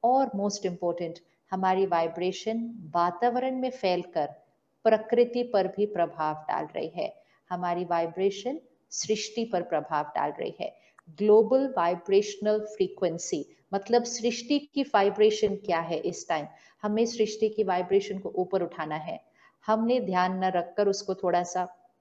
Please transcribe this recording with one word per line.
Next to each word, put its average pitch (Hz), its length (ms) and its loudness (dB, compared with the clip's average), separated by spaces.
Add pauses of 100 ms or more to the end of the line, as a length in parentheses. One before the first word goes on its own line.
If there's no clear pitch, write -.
और 262 220 4 (100)
most 202 300 -2
important, 175 520 -4 (320)
हमारी 190 360 2
vibration 180 880 -2 (200)
वातावरण 240 640 2
में 254 140 -2
फैलकर 180 560 -2 (580)
प्रकृति 240 580 4
पर 202 260 2
भी 202 180 0
प्रभाव 170 480 -2
डाल 156 420 -4
रही 165 120 -4
है। - 340 -8 (280)
हमारी 175 340 -2
vibration 185 760 -2 (300)
सृष्टि - 540 -4
पर 185 180 -2
प्रभाव 151 420 -2
डाल 147 260 -2
रही - 300 -8
है। - 160 -8 (420)
Global 220 580 6
vibrational 196 840 2
frequency, 175 880 -2 (280)
मतलब 233 300 2
सृष्टि 240 540 -2
की 285 240 -4
vibration 208 760 4
क्या 165 240 0
है 165 180 -4
इस - 300 -6
time? 156 180 -2 (360)
हमें 214 240 2
सृष्टि 214 420 0
की 214 160 0
vibration 190 540 0
को 170 180 -8
ऊपर 180 260 0
उठाना 156 340 -6
है। 160 280 -8 (420)
हमने 226 340 2
ध्यान 185 380 0
न 185 60 -2
रखकर 185 440 0
उसको 196 260 -2
थोड़ा 175 280 0
सा 180 480 -8 (100)